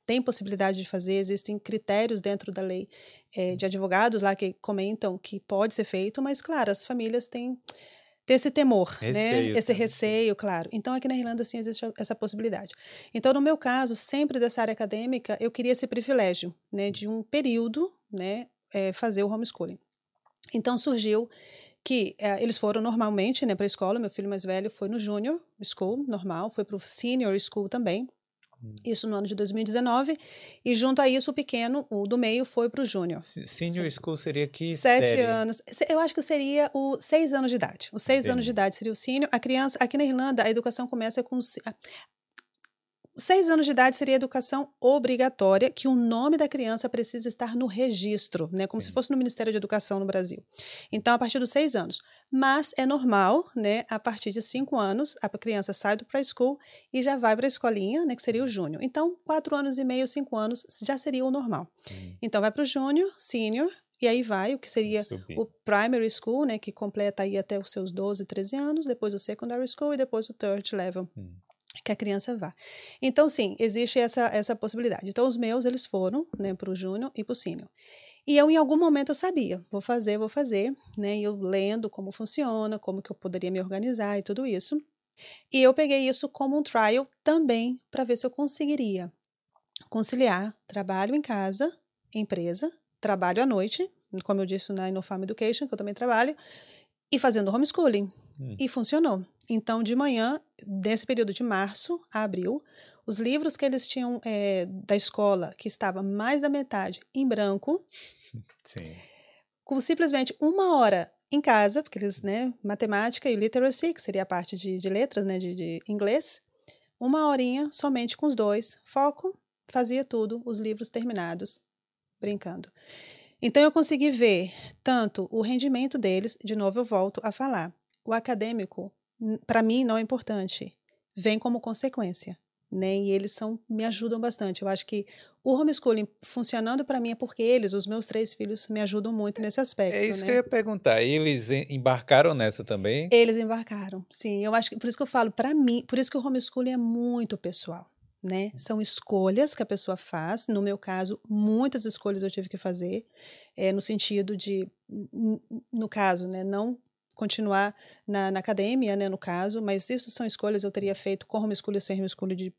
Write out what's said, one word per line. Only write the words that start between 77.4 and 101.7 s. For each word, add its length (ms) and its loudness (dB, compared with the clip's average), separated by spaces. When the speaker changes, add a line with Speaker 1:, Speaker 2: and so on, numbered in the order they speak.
Speaker 1:
E 100 4
eu, 140 8
em 60 6
algum 200 6
momento, 320 4
eu 80 0
sabia, 440 -2
vou 100 -6
fazer, 360 0
vou 120 -2
fazer, 440 0
né? 200 -2
E 80 -2
eu 100 -2
lendo 560 0
como 220 -10
funciona, 640 -2
como 240 -6
que 80 -12
eu 60 -12
poderia 340 -4
me 100 -2
organizar 560 -2
e 60 -2
tudo 240 -4
isso. 340 -2
E 100 4
eu 120 12
peguei 340 4
isso 200 0
como 280 -2
um 60 2
trial 460 2
também, 560 2
pra 140 -2
ver 120 2
se 100 -2
eu 40 -4
conseguiria 800 -2
conciliar 640 2
trabalho 480 -2
em 60 2
casa, 500 -2
empresa, 560 -4
trabalho 420 2
à 40 4
noite, 440 0
como 180 0
eu 40 -2
disse 260 -4
na 160 -4
Inofarm 360 -6
Education, 420 -2
que 80 -8
eu 40 -4
também 160 -6
trabalho, 420 2
e 80 4
fazendo 340 4
homeschooling. 600 2
Speaker 2:
Hum. 180 -10
Speaker 1:
E 100 0
funcionou. 540 2
Então, 340 0
de 120 0
manhã, 460 0
nesse 380 -2
período 300 0
de 80 -6
março 580 -2